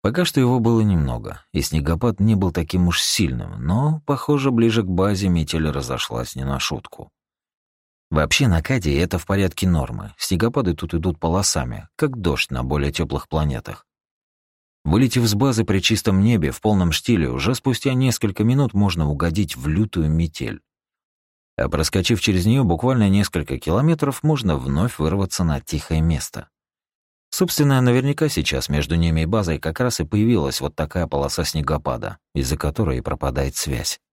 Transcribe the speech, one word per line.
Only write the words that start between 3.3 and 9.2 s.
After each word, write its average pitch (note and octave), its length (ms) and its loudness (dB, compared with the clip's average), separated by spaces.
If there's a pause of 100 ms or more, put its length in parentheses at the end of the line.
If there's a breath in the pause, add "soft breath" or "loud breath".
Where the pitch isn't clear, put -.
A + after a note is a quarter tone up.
но, C3+ 440 0
похоже, C#3 420 0
ближе A#2 320 4
к F#2+ 60 -2
базе F#2+ 420 2
метель D#2+ 400 0
разошлась B1+ 680 -6
не C2 80 -6
на C#2 160 -2
шутку. - 520 -8 (960)
Вообще, D2+ 380 2
на E2 160 4
Каде E2+ 360 0
это F2+ 200 0
в - 60 -10